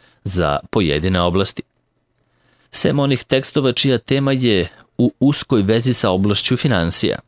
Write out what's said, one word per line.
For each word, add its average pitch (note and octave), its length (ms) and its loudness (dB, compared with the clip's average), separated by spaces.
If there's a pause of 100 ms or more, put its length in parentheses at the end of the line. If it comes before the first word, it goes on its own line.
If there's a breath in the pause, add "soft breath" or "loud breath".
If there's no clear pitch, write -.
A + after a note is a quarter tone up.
(240 soft breath)
za E2 340 -2 (120)
pojedine F2+ 500 0
oblasti. F2 420 -2 (1080)
Sem - 280 0
onih C#3 260 0
tekstova C3+ 480 0
čija B2+ 260 0
tema C#3 340 -2
je A2+ 360 0 (300 loud breath)
u A#2+ 220 2
uskoj C3 420 2
vezi A2+ 320 2
sa A2 160 0
oblašću G2 460 0
finansija F2+ 720 -2